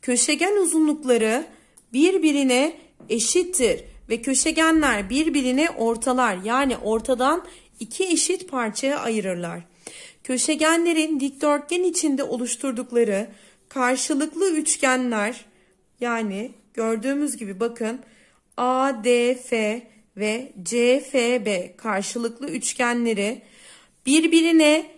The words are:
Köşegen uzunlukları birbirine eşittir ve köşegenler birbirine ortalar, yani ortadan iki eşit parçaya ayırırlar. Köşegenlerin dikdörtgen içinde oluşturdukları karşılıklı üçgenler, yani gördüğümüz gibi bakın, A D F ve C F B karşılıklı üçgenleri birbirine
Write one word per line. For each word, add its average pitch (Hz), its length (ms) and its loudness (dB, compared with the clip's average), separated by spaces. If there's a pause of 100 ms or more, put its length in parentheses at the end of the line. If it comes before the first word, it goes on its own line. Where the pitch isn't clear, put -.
Köşegen 302 540 0
uzunlukları 294 880 2 (460)
birbirine 285 840 2 (320)
eşittir 233 760 0 (240)
ve 226 140 -4
köşegenler 294 880 2
birbirine 277 600 2
ortalar, 233 760 0
yani 247 320 0
ortadan 247 680 0 (360)
iki 302 240 -4
eşit 359 460 -2
parçaya 262 480 -2
ayırırlar. 180 640 -4 (640)
Köşegenlerin 311 960 0
dikdörtgen 294 600 -2
içinde 311 400 0
oluşturdukları 240 1080 -2 (380)
karşılıklı 285 800 0
üçgenler, 254 960 -2 (560)
yani 226 500 -4 (240)
gördüğümüz 226 600 -2
gibi 196 240 -10
bakın, 233 400 -4 (560)
A 254 480 0
D 240 300 4
F 233 480 -2 (340)
ve 214 360 -4 (100)
C 240 380 2
F 247 460 0
B 190 300 -4
karşılıklı 226 720 -6
üçgenleri 240 960 -2 (640)
birbirine 320 800 6 (120)